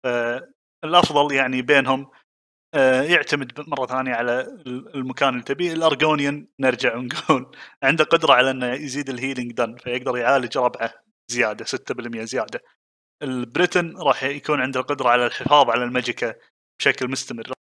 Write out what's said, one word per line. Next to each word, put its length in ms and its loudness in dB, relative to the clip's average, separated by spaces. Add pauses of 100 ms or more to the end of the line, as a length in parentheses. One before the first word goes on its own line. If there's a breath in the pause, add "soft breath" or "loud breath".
آه، 420 -2 (360)
الأفضل 520 4
يعني 260 0
بينهم، 500 2 (640 soft breath)
آه، 280 4
يعتمد 600 0
ب-، 80 -16
مرة 160 -2
ثانية 280 -4
على 280 0
ال-، 540 -10
المكان 340 0
اللي 140 -4
تبيه. 300 -4
الأرغونيان 720 2 (120)
نرجع 360 0
<laughs> 20 -6
ونقول 580 0 (280 loud breath)
عنده 200 4
قدرة 300 4
على 180 6
إنه 220 -4
يزيد 360 -6
الهيلينج 420 -6
دن، 260 -2
فيقدر 400 -4
يعالج 400 2
ربعه 480 -2 (220)
زيادة، 380 0
ستة 280 -6
بالمية 300 -6
زيادة. 380 -6 (640 soft breath)
البريتن 760 -2
راح 260 0
يكون 380 -2
عنده 180 -2
القدرة 300 -2
على 160 4
الحفاظ 440 4
على 140 2
الماجيكا 520 -4 (440 soft breath)
بشكل 320 0
مستمر. 400 -8 (180)